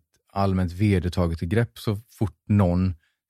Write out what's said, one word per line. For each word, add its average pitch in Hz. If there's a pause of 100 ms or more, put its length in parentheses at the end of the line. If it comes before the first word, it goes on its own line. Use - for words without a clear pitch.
(340)
allmänt 92
vedertaget 87
grepp 104
så 104 (220)
fort 104 (120)
någon 92 (360)